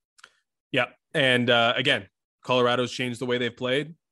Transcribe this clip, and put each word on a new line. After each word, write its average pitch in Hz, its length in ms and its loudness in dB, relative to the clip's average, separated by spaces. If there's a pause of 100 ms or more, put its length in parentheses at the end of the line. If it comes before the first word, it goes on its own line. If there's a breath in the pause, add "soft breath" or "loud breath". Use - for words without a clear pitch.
(760 loud breath)
Yeah. 123 120 2 (280)
And, 127 340 2
uh, 117 280 4
again, 120 320 0 (340)
Colorado's 123 480 0
changed 123 300 -8
the 131 60 -6
way 123 120 -2
they've 120 180 -4
played. 143 380 -4 (180)